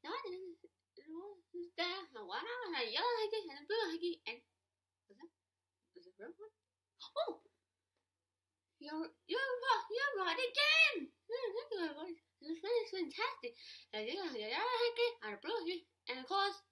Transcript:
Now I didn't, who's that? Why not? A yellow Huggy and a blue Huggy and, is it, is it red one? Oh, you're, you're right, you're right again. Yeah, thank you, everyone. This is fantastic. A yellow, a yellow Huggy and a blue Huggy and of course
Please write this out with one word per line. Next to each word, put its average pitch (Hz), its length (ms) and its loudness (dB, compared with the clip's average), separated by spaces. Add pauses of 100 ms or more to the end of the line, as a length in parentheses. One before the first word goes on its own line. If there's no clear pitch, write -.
Now 330 80 -2
I 539 120 0
didn't, 359 320 -6 (920)
who's 349 260 -8
that? 349 360 -2
Why 359 280 -6
not? 427 400 -4
A 233 60 2
yellow 359 340 2
Huggy 427 280 0
and 285 120 -12
a 294 60 -16
blue 440 260 2
Huggy 339 200 0 (120)
and, 240 140 -8 (720)
is 202 100 -20
it, 339 120 -18 (680)
is 349 100 -20
it 370 100 -20
red - 200 -10
one? 427 160 -16 (640)
Oh, 605 240 0 (1400)
you're, 311 280 -2 (200)
you're 508 320 2
right, 508 320 6
you're 539 220 2 (100)
right 339 160 2
again. 587 540 6 (100)
Yeah, 480 480 -4
thank 480 160 -4
you, 415 160 -2
everyone. 320 300 -6 (260)
This 320 160 -6
is 453 320 0
fantastic. 415 640 -2 (400)
A 214 80 -2
yellow, 302 320 -2
a 220 80 -4
yellow 370 400 0
Huggy 480 280 4 (120)
and 427 160 -4
a - 40 -14
blue 440 200 -2
Huggy 339 240 -2 (240)
and 247 80 -4
of 262 80 -8
course 403 320 2 (140)